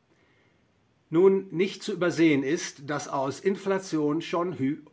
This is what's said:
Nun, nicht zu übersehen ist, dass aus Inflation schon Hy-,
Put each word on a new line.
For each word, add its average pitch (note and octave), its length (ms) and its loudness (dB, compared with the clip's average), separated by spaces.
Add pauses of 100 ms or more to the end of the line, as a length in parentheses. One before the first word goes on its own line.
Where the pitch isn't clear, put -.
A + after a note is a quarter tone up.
(1080)
Nun, F#3+ 400 4
nicht E3+ 320 -2
zu G#3+ 120 -6
übersehen D#3+ 500 2
ist, C#3+ 440 -4
dass C#3+ 200 -6
aus C3+ 320 -4
Inflation F#3+ 800 -2
schon E3+ 380 -4
Hy-, C3+ 180 0 (160)